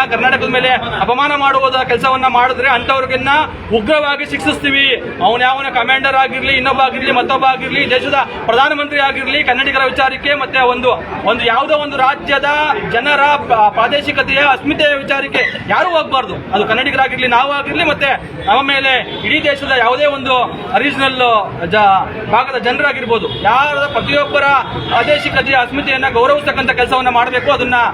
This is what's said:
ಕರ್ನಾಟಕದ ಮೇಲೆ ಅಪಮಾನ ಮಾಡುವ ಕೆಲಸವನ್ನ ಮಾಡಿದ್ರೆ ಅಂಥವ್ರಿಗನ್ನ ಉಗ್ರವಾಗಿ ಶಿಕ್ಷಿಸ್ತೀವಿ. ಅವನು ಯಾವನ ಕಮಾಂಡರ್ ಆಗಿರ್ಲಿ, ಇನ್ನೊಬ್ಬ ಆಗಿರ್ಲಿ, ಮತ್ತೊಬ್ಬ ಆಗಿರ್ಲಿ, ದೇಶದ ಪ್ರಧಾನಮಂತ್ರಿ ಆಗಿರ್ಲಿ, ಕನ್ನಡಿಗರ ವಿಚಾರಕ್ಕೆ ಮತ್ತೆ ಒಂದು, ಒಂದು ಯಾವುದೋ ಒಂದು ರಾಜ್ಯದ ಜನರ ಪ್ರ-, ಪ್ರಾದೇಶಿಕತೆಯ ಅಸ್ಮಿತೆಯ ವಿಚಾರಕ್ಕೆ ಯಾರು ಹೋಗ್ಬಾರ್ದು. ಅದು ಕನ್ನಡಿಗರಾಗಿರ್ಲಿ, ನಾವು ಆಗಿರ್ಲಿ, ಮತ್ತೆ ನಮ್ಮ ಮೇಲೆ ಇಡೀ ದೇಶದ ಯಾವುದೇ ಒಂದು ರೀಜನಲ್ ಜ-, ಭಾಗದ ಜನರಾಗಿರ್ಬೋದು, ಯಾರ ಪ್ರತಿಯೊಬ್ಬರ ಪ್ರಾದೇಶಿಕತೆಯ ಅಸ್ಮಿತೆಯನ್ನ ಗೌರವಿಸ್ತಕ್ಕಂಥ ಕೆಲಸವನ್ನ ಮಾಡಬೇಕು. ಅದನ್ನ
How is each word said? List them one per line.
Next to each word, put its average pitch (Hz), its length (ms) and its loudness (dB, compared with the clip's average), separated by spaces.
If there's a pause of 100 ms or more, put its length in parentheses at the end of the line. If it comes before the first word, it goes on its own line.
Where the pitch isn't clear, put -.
(120)
ಕರ್ನಾಟಕದ 233 360 0
ಮೇಲೆ 254 220 2 (320)
ಅಪಮಾನ 262 340 0
ಮಾಡುವ 269 340 2
ಕೆಲಸವನ್ನ 262 560 0
ಮಾಡಿದ್ರೆ 247 440 2
ಅಂಥವ್ರಿಗನ್ನ 254 600 0 (460)
ಉಗ್ರವಾಗಿ 285 500 0
ಶಿಕ್ಷಿಸ್ತೀವಿ. 277 760 0 (200)
ಅವನು 233 200 2
ಯಾವನ 269 260 0
ಕಮಾಂಡರ್ 262 460 0
ಆಗಿರ್ಲಿ, 262 380 0
ಇನ್ನೊಬ್ಬ 262 280 0
ಆಗಿರ್ಲಿ, 262 300 0
ಮತ್ತೊಬ್ಬ 254 340 0
ಆಗಿರ್ಲಿ, 262 440 0
ದೇಶದ 254 260 0 (300)
ಪ್ರಧಾನಮಂತ್ರಿ 285 540 0
ಆಗಿರ್ಲಿ, 269 440 -2
ಕನ್ನಡಿಗರ 269 420 0
ವಿಚಾರಕ್ಕೆ 269 480 0
ಮತ್ತೆ 269 260 -2
ಒಂದು, 247 320 2 (340)
ಒಂದು 233 200 0
ಯಾವುದೋ 277 320 2
ಒಂದು 285 200 -4
ರಾಜ್ಯದ 277 480 0 (440)
ಜನರ 277 320 0
ಪ್ರ-, 247 480 4
ಪ್ರಾದೇಶಿಕತೆಯ 269 680 0
ಅಸ್ಮಿತೆಯ 294 580 2
ವಿಚಾರಕ್ಕೆ 277 600 -2 (120)
ಯಾರು 302 200 2
ಹೋಗ್ಬಾರ್ದು. 269 460 -2 (180)
ಅದು 208 120 2
ಕನ್ನಡಿಗರಾಗಿರ್ಲಿ, 254 640 0
ನಾವು 247 240 2
ಆಗಿರ್ಲಿ, 285 320 -2
ಮತ್ತೆ 294 240 0 (400)
ನಮ್ಮ 220 140 4
ಮೇಲೆ 269 640 0
ಇಡೀ 294 180 0
ದೇಶದ 277 340 -2
ಯಾವುದೇ 247 280 2
ಒಂದು 262 380 0 (360)
ರೀಜನಲ್ 262 720 0 (220)
ಜ-, 196 600 2
ಭಾಗದ 254 260 0
ಜನರಾಗಿರ್ಬೋದು, 233 720 -2 (120)
ಯಾರ 247 280 2
ಪ್ರತಿಯೊಬ್ಬರ 285 720 -2 (440)
ಪ್ರಾದೇಶಿಕತೆಯ 277 680 0
ಅಸ್ಮಿತೆಯನ್ನ 262 580 -2
ಗೌರವಿಸ್ತಕ್ಕಂಥ 269 580 0
ಕೆಲಸವನ್ನ 254 380 0
ಮಾಡಬೇಕು. 247 420 0
ಅದನ್ನ 247 240 0 (180)